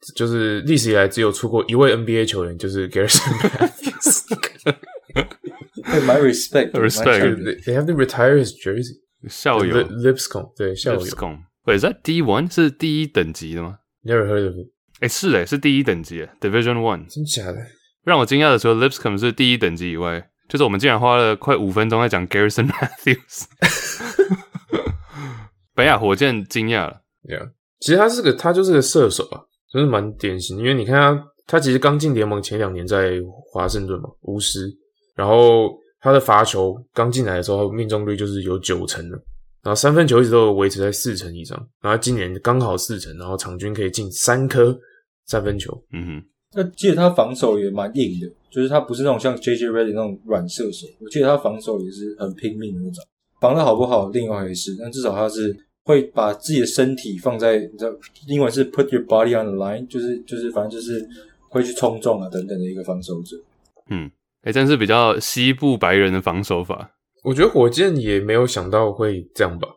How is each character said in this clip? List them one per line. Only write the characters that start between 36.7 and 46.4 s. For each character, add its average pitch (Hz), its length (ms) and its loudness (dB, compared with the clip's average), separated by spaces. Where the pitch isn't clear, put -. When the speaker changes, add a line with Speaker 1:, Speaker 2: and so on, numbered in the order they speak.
Speaker 1:
刚 120 180 0
进 127 140 0
来 95 100 -2
的 87 80 -2
时 95 80 -2
候， 101 200 0
命 110 180 -4
中 107 180 -2
率 104 80 -2
就 101 100 -4
是 98 180 -4
有 92 160 -2
九 90 260 -4
成 - 240 -8
了。 92 80 -14
然 104 80 -4
后 104 40 0
三 143 180 2
分 160 140 6
球 123 140 6
一 - 20 6
直 117 80 2
都 113 140 6
有 107 80 4
维 98 160 2
持 95 100 -8
在 101 120 0
四 104 260 -6
成 85 180 -12
以 85 80 -12
上， - 160 -12
然 104 100 -2
后 113 80 2
今 123 160 -2
年 92 260 -6
刚 123 200 2
好 98 160 -2
四 101 220 -6
成， - 180 -14
然 87 100 -14
后 95 80 -6
场 92 220 -8
均 101 160 -8
可 101 100 -4
以 95 80 -2
进 101 200 -6
三 131 360 0
颗 123 300 4
三 110 180 -4
分 104 160 -2
球。 - 120 -12
Speaker 3:
嗯 85 140 -10
哼。 78 180 -12